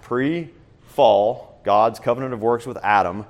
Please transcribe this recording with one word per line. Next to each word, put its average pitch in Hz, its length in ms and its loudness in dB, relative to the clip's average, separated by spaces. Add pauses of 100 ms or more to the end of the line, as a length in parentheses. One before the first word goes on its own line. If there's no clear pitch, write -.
pre-fall, 127 1600 -2
God's 107 360 0
covenant 127 340 -4
of 110 80 -8
works 117 260 -2
with 120 160 -12
Adam. 101 460 0